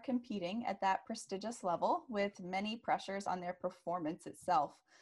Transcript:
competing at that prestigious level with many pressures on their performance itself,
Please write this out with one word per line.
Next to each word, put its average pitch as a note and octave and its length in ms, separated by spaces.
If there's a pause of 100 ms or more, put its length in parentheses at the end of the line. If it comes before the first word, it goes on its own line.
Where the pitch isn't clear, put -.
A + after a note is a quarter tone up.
competing A3 600
at G3+ 160
that F#3+ 240
prestigious A3 600
level F#3+ 440
with G3+ 220 (100)
many G3 360
pressures G3 500
on F3+ 140
their F3+ 200
performance F3 640
itself, D#3+ 460 (300)